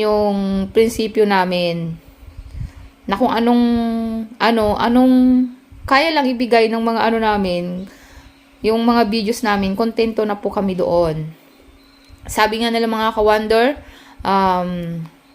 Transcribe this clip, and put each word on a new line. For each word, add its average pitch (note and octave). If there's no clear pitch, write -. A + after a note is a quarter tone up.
yung G#3
prinsipyo A3+
namin. F3+
Na G3
kung A3
anong, A#3+
ano, G#3+
anong B3+
kaya D4
lang D4
ibigay A#3
ng A3+
mga, A3+
ano, A3+
namin, F#3
yung A3
mga A#3
videos A3
namin, G3
kontento A3+
na G#3
po G3+
kami G3
doon. E3
Sabi A3
nga A#3
nila, A3+
mga A3
ka-wonder, A3
um, F3+